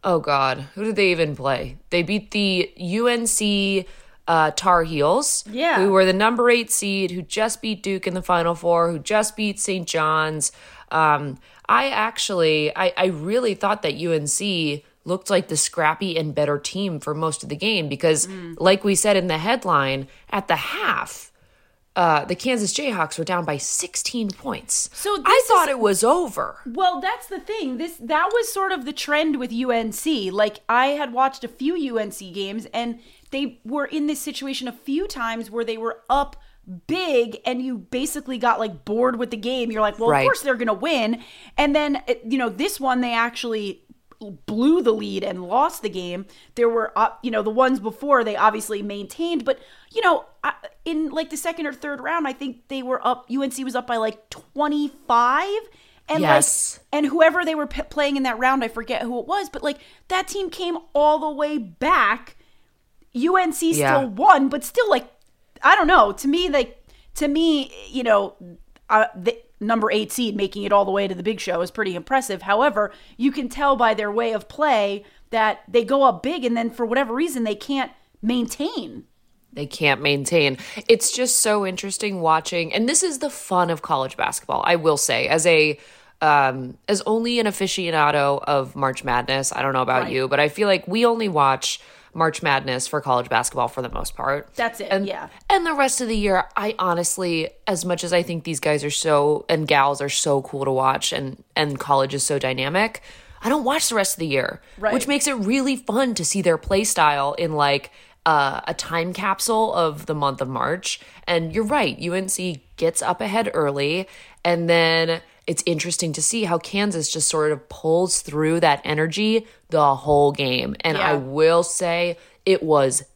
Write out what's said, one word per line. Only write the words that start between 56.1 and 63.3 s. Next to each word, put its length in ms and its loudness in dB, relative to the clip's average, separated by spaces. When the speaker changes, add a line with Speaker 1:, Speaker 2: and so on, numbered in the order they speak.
Speaker 2:
like, 140 6
Speaker 1:
Yes. 420 0
Speaker 2:
and 120 0
whoever 380 4
they 100 -2
were 140 -4
p-, 220 -8
playing 260 0
in 80 -2
that 160 -2
round, 240 4
I 60 -4
forget 320 -6
who 180 -6
it 80 -8
was, 220 -2
but, 120 -12
like, 160 -4
that 200 -2
team 220 -6
came 280 -6
all 240 4
the 100 -4
way 280 -2
back. 800 -2
U 260 0